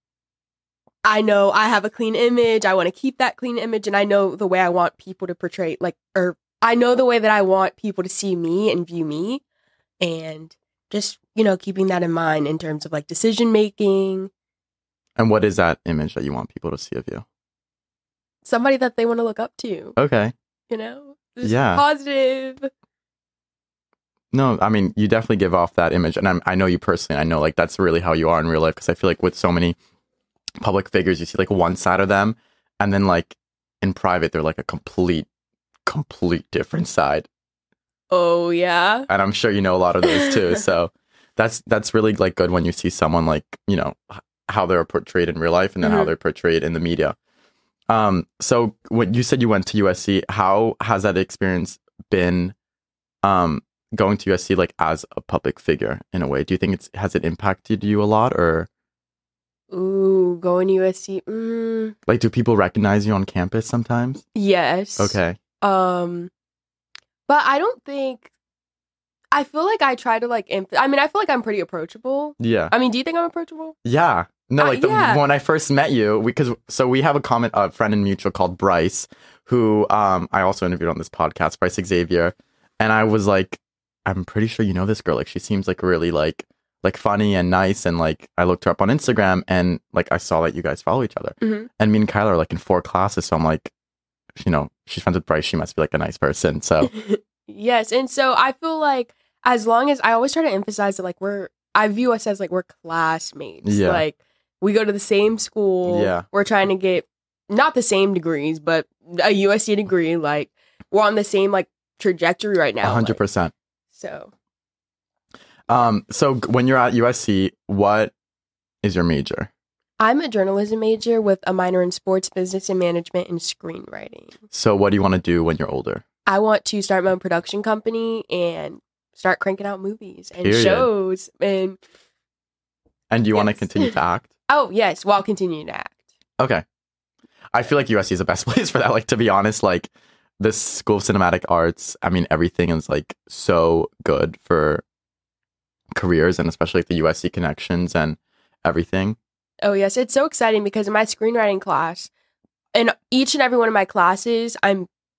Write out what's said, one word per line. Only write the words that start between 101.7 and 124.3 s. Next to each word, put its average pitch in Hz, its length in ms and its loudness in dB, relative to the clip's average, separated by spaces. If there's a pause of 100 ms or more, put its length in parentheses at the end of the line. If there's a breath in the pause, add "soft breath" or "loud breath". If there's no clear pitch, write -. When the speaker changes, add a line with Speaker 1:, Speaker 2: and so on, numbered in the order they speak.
Speaker 1:
I 214 120 4
view 233 260 0
us 220 140 -4
as, 202 120 -2
like, 180 120 -6
we're 180 120 -2
classmates. 160 1080 -4
Speaker 2:
Yeah. 101 200 4
Speaker 1:
Like, 160 280 0 (440)
we 202 120 2
go 220 120 2
to 208 80 0
the 202 60 -4
same 214 400 2
school. 185 640 0
Speaker 2:
Yeah. 190 280 0
Speaker 1:
We're 202 120 2
trying 196 260 2
to 190 60 2
get, 185 320 -2 (420)
not 262 260 2
the 254 60 2
same 196 320 2
degrees, 160 460 -4
but 160 280 -2 (360)
a 214 80 4
U 196 200 2
S 208 140 0
C 208 100 0
degree. 180 420 0
Like, 147 340 -4 (400 soft breath)
we're 202 100 2
on 214 140 2
the 208 80 0
same, 196 280 0
like, 190 160 -2 (320)
trajectory 180 580 0
right 143 180 2
now. 104 160 -2
Speaker 2:
A - 20 -2
hundred 110 200 0
Speaker 1:
Like, - 40 -2
Speaker 2:
percent. 98 360 0 (360)
Speaker 1:
so. - 420 -16 (1400 loud breath)
Speaker 2:
Um, 117 440 2
so 139 240 2
g-, 117 140 -4
when 123 180 2
you're 131 100 4
at 123 160 2
U 120 140 4
S 123 120 0
C, 95 320 0 (160)
what 101 460 2 (680)
is 101 120 0
your 90 80 2
major? 76 480 -2 (480)
Speaker 1:
I'm 226 220 4
a 330 60 -6
journalism 208 520 0
major 220 420 0
with 196 260 2
a 185 60 -2
minor 185 280 0
in 180 100 0
sports, 190 380 -2
business, 185 400 -6
and 185 100 -2
management, 175 500 -2
and 170 100 -6
screenwriting. - 920 -14 (200)